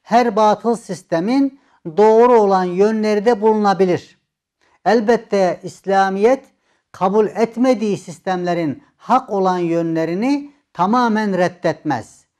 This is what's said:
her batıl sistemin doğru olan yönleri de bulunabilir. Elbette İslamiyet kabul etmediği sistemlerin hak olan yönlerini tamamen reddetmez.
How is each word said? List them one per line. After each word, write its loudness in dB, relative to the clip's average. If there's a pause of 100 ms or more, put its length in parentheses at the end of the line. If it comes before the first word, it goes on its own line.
her 0
batıl 0
sistemin -4 (360)
doğru 6
olan 2
yönleri 0
de 2
bulunabilir. 0 (680)
Elbette 0
İslamiyet 0 (480)
kabul 0
etmediği -2
sistemlerin -6 (140)
hak -2
olan 0
yönlerini -4 (200)
tamamen 0
reddetmez. -4 (140)